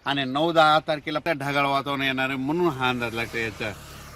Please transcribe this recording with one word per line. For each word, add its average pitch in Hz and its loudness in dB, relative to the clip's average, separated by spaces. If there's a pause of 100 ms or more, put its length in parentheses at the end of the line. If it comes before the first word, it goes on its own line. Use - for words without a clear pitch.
आणि 139 0
नऊ 147 0
दहा 156 6
तारखेला 151 -4
आपल्या 165 0
ढगाळ 139 0
वातावरण 139 0
येणार 131 0
आहे, 135 -4
म्हणून 156 0
हा 127 0
अंदाज 120 -2
लागतो 117 -4
याचा. 113 -4 (440)